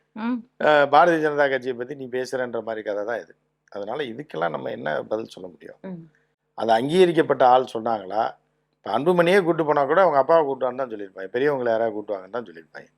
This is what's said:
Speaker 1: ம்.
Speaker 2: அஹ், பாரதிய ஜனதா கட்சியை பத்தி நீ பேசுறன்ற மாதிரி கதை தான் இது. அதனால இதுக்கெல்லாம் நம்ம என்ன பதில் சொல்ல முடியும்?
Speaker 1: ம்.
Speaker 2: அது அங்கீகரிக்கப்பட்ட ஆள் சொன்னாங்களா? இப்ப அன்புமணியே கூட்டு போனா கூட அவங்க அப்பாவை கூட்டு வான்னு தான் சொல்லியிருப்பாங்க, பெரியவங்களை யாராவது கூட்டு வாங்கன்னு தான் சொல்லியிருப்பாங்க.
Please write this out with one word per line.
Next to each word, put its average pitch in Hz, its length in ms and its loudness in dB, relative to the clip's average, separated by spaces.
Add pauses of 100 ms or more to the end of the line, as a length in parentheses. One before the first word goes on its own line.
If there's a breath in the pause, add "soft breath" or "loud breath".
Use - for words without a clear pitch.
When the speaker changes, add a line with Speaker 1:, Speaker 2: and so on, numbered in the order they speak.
(160)
Speaker 1:
ம். 233 220 -4 (220)
Speaker 2:
அஹ், 147 280 4
பாரதிய 165 320 6
ஜனதா 147 300 0
கட்சியை 131 260 -4
பத்தி 123 200 -10
நீ 131 120 -12
பேசுறன்ற 123 560 -6
மாதிரி 110 200 -8
கதை 104 220 -4
தான் 110 160 -6
இது. - 120 -20 (380)
அதனால 110 320 -8
இதுக்கெல்லாம் 147 460 -8
நம்ம 131 220 -8
என்ன 127 320 -6
பதில் 113 300 -8
சொல்ல 95 140 -16
முடியும்? - 360 -20
Speaker 1:
ம். 185 180 -14 (560)
Speaker 2:
அது 113 140 0
அங்கீகரிக்கப்பட்ட 147 760 2
ஆள் 127 260 4
சொன்னாங்களா? 110 500 -4 (480)
இப்ப - 200 -12
அன்புமணியே 175 520 4
கூட்டு 160 220 0
போனா 147 200 2
கூட 160 160 2
அவங்க 160 160 4
அப்பாவை 156 260 4
கூட்டு 135 220 -4
வான்னு 123 120 -4
தான் 131 120 -6
சொல்லியிருப்பாங்க, 95 420 -12
பெரியவங்களை 127 400 0
யாராவது 113 220 0
கூட்டு 104 200 -8
வாங்கன்னு 95 240 -10
தான் 117 80 -10
சொல்லியிருப்பாங்க. 82 520 -20